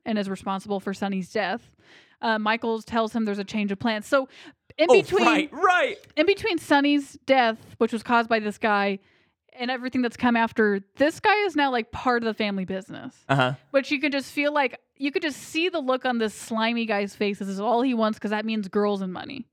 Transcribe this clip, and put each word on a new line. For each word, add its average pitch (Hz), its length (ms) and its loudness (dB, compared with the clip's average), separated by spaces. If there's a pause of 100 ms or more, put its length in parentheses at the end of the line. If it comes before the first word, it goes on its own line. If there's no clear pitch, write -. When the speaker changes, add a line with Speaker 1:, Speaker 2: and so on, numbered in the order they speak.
Speaker 1:
and 220 140 -2
is 196 100 -4
responsible 190 520 -6
for 196 120 -6
Sonny's 190 400 -4
death. 208 380 -4 (500)
Uh, 220 180 0
Michael 220 440 -2
tells 226 320 -2
him 226 100 0
there's 202 140 -4
a 202 60 -6
change 202 260 -4
of 196 80 -4
plans. 214 280 -4
So 269 220 2 (480)
in 311 140 4
Speaker 2:
Oh, - 120 12
Speaker 1:
between 370 220 2
Speaker 2:
right, 240 280 4
right. 330 440 2 (200)
Speaker 1:
in 311 100 4
between 403 320 0
Sonny's 285 580 2 (100)
death, 240 520 2
which 226 140 0
was 226 100 -6
caused 233 260 2
by 226 120 2
this 208 180 -6
guy, 202 400 0 (540)
and 247 180 -8
everything 254 320 -2
that's 240 140 -2
come 247 180 2
after, 220 460 2 (160)
this 302 240 2
guy 403 140 4 (100)
is 349 100 -2
now, 285 160 2
like, 240 220 -2
part 240 300 0
of 226 40 -4
the 220 80 -2
family 202 300 -4
business. 190 640 -12
Speaker 2:
Uh-huh. 131 240 4 (180)
Speaker 1:
Which 277 220 0
you 285 80 -2
could 294 100 0
just 269 220 -6
feel 294 200 0
like, 285 280 -2 (160)
you 277 160 -6
could 359 100 -2
just 294 160 -4
see 320 300 -4
the 339 100 -2
look 254 260 -2
on 247 140 0
this 220 160 -2
slimy 226 520 -2
guy's 202 280 -2
face. 202 240 -2
This 196 100 -8
is 196 120 -6
all 233 220 2
he 262 120 0
wants, 220 240 0
'cause 208 140 -6
that 214 120 -4
means 220 220 -4
girls 208 360 0
and 185 100 -6
money. - 400 -12